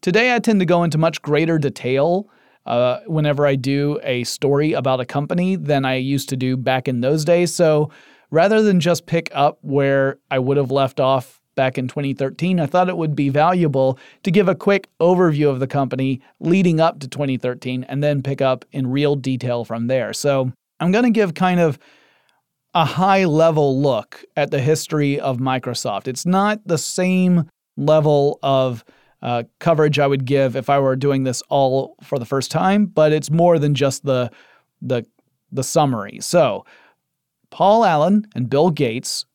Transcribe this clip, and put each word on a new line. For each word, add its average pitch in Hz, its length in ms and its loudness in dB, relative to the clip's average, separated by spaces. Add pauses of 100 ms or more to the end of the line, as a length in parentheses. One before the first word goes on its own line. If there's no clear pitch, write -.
Today 226 320 0
I 240 40 0
tend 220 220 2
to 180 60 0
go 170 180 2
into 156 140 0
much 160 240 0
greater 156 360 0
detail, 151 680 -2 (380)
uh, 123 400 0
whenever 147 400 0
I 139 100 0
do 143 460 -2
a 123 220 -4
story 143 500 -2
about 131 260 -2
a 123 60 -6
company 175 500 -2
than 143 280 -2
I 131 120 -2
used 135 320 -4
to 139 80 -6
do 131 200 -2
back 131 320 -2
in 123 120 -4
those 147 240 0
days. 170 300 0
So 151 360 2 (400)
rather 196 300 4
than 202 200 4
just 160 260 -2
pick 165 260 -2
up 143 300 0
where 139 560 0 (120)
I 135 80 0
would 135 200 0
have 135 120 -2
left 135 300 0
off 131 400 0 (140)
back 131 240 0
in 127 100 -4
twenty 139 240 -6
thirteen, 156 480 -2
I 147 60 -2
thought 180 240 2
it 175 80 -6
would 156 180 -2
be 139 140 0
valuable 143 680 2 (260)
to 196 60 0
give 170 160 4
a 185 80 2
quick 196 360 -2 (100)
overview 165 480 4
of 135 100 0
the 131 80 -2
company 131 540 -2 (180)
leading 175 420 2
up 160 200 0
to 139 80 -12
twenty 135 300 -4
thirteen 127 460 -6
and 143 200 -4
then 143 180 0
pick 139 200 -4
up 131 300 0
in 131 180 -4
real 143 260 0
detail 123 480 -4
from 117 220 -6
there. 120 260 -2
So 135 400 -2 (280)
I'm 175 120 0
gonna 240 180 2
give 202 220 0
kind 180 280 0
of 160 180 0 (960)
a 165 120 2
high-level 160 960 2
look 123 420 -2 (100)
at 147 160 -2
the 143 80 0
history 147 600 -2
of 131 160 -4
Microsoft. 123 720 -4
It's 127 160 -10
not 196 400 0
the 170 140 -2
same 180 680 0 (300)
level 147 680 2
of, 131 400 0 (380)
uh, 120 220 -4 (160)
coverage 151 400 2
I 143 80 4
would 139 180 0
give 135 320 0
if 135 140 -4
I 143 80 4
were 135 180 2
doing 135 280 0
this 127 260 -4
all 135 520 0
for - 160 -6
the 120 60 -6
first 135 260 -4
time, 190 360 2
but 156 260 2
it's 151 180 -2
more 170 280 4
than 147 160 2
just 135 320 -2
the, 127 240 0 (500)
the, 123 240 -4 (460)
the 131 120 -4
summary. 127 600 -2
So, 131 420 0 (840)
Paul 214 340 2
Allen 185 500 2
and 123 140 -6
Bill 147 220 2
Gates 131 640 -4